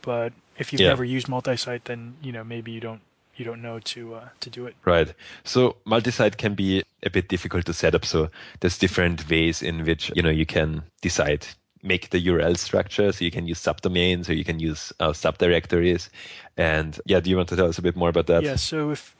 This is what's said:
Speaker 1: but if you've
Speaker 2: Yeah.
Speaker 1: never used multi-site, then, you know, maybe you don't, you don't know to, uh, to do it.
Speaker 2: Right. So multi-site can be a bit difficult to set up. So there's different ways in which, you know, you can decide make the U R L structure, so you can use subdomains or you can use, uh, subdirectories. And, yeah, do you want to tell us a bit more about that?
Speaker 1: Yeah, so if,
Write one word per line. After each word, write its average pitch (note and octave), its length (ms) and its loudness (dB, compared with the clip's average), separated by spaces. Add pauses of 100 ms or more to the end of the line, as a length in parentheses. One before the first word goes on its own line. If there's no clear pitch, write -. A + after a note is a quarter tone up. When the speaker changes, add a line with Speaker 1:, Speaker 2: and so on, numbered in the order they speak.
Speaker 1:
but A#2+ 300 -2 (260)
if - 140 -8
you've C#3 80 0
Speaker 2:
Yeah. F#2+ 80 8
Speaker 1:
never B2+ 160 4
used B2 240 -2
multi-site, B2+ 580 -4
then, A#2 360 -10
you C3+ 100 -8
know, A2+ 140 -10
maybe A#2 260 -10
you A2+ 80 -10
don't, A2+ 220 -10 (340)
you B2 80 -10
don't A#2 180 -8
know A#2 180 -10
to, A2+ 360 -12
uh, A2+ 140 -18 (100)
to - 100 -12
do B2 160 -12
it. A#2 100 -14 (100)
Speaker 2:
Right. E2+ 280 4 (300)
So B2+ 400 4
multi-site A2+ 540 2
can G#2 180 -2
be F#2+ 280 2 (200)
a G2 60 -2
bit F#2 180 0
difficult F2+ 380 -2
to E2+ 80 -2
set E2 220 4
up. E2 100 0
So D#2+ 240 2 (320)
there's F2+ 160 0
different F2 520 0
ways E2 320 2
in E2 220 -4
which, D#2+ 320 0
you F2 60 2
know, E2+ 80 4
you D#2 160 2
can D#2 380 0 (180)
decide D2 440 0 (400)
make F#2 240 -2
the F2+ 100 2
U F2 140 2
R E2 60 4
L E2 160 2
structure, G2 560 0
so F#2 120 -4
you E2+ 80 0
can E2+ 160 -4
use E2 120 -4
subdomains F2 720 0
or E2+ 40 0
you D#2+ 100 0
can E2+ 160 -4
use, D#2+ 400 -4
uh, D#2+ 120 2
subdirectories. E2+ 1000 0 (480)
And, D#2 480 0
yeah, F#2 160 4
do E2+ 80 -2
you F#2 80 4
want F2+ 120 0
to F2+ 60 -4
tell F2+ 140 4
us E2 80 -4
a F2 40 -6
bit F2 140 0
more F2 140 2
about E2 180 2
that? E2+ 160 4
Speaker 1:
Yeah, C#3+ 120 0
so D3+ 360 -2
if, - 280 -10